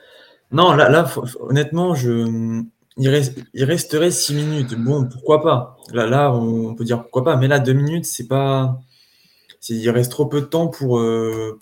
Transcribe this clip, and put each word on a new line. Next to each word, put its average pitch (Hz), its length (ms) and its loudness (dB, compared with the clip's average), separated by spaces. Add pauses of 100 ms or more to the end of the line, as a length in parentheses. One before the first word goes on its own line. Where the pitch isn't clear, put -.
(520)
Non, 165 240 4
là, 147 140 6
là, 165 160 6
faut, 135 180 -6
faut, - 240 -10
honnêtement, 156 460 0
je, 113 680 -2 (380)
il 131 100 2
reste, 135 320 0 (140)
il 131 100 -2
resterait 165 460 0
six 143 240 -2
minutes. 147 400 -2
Bon, 127 360 0
pourquoi 151 300 2
pas ? 147 380 0 (160)
Là, 113 120 0
là, 139 280 2
on, 113 340 -2
on 113 60 -10
peut 117 100 -6
dire 117 160 -2
pourquoi - 240 -4
pas. 156 120 2
Mais 131 120 2
là, 143 120 2
deux 127 120 0
minutes, 151 320 0
c'est - 240 -10
pas, 135 500 0 (840)
c'est, - 120 -12
il 113 160 -2
reste 123 220 2
trop 147 160 -2
peu 143 160 -2
de 135 40 -10
temps 165 220 -2
pour, 123 300 -2
euh, 113 640 -2